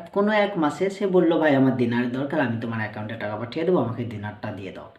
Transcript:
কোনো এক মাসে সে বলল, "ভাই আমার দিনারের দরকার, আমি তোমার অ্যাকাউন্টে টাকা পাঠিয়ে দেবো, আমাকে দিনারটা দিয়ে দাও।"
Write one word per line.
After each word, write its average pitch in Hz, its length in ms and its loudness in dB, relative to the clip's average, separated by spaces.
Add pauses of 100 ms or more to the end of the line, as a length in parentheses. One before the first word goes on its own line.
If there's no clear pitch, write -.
(120)
কোনো 208 200 2
এক 202 260 2
মাসে 160 320 0
সে 196 160 -2
বলল, 180 320 4
"ভাই 143 180 4
আমার 131 200 4
দিনারের 120 360 0
দরকার, 143 280 -2
আমি 113 200 0
তোমার 113 180 -4
অ্যাকাউন্টে 107 360 -6
টাকা 107 220 -6
পাঠিয়ে 117 280 -6
দেবো, 180 140 4
আমাকে 117 260 -2
দিনারটা 104 480 -8
দিয়ে 95 200 -12
দাও।" 76 260 -16